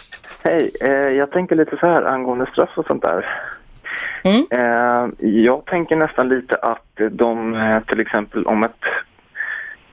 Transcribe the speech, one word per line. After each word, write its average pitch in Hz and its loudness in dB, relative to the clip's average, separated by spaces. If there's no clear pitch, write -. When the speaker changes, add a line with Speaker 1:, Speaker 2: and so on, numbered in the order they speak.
Speaker 1:
Hej, 160 2
eh, 127 2
jag 139 0
tänker 180 0
lite 156 2
så - 2
här 165 4
angående 127 -2
straff 156 2
och 160 -4
sånt - -2
där. 82 0
Speaker 2:
Mm. 220 4
Speaker 1:
Eh, 120 0
jag 117 4
tänker 165 -2
nästan 151 0
lite 127 0
att - -2
de, 113 0
eh, 110 2
till 110 -2
exempel 107 -2
om 107 2
ett, - -4